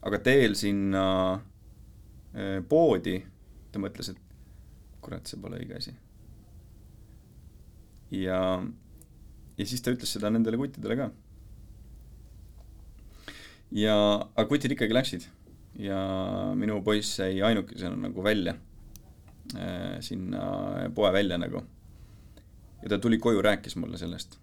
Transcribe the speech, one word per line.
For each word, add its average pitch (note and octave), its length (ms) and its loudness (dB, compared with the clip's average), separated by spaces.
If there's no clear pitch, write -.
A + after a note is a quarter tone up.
Aga G2+ 160 0
teel B2+ 360 6
sinna, F#2+ 840 2
äh, G2 340 -4
poodi F#2+ 540 4
ta G#2 60 -6
mõtles, - 320 -8
et F#2 60 -14
kurat, - 260 -12
see - 140 -12
pole - 180 -10
õige - 180 -10
asi. - 160 -10
Ja, F#2 520 0
ja G#2 80 -2
siis B2 160 -6
ta B2 80 0
ütles B2 220 -2
seda G#2 180 -2
nendele A2+ 260 2
kuttidele A#2 400 -4
ka. C3+ 140 -2
Ja, G#2+ 280 4
aga A2 140 2
kutid C#3+ 260 2
ikkagi A2+ 220 0
läksid. B2+ 300 -2
Ja G2 200 -4
minu G#2 240 0
poiss G#2 380 2
jäi F#2+ 220 0
ainukesena G2 540 0
nagu F#2+ 280 -4
välja, G2+ 320 2
äh, G1+ 460 -6
sinna G1+ 920 -4
poe G2 180 6
välja F#2 260 4
nagu. F2 240 -4
Ja - 100 -12
ta G2+ 100 2
tuli A2+ 200 4
koju, A2+ 240 4
rääkis - 340 0
mulle F2 220 -8
sellest. F2 440 -10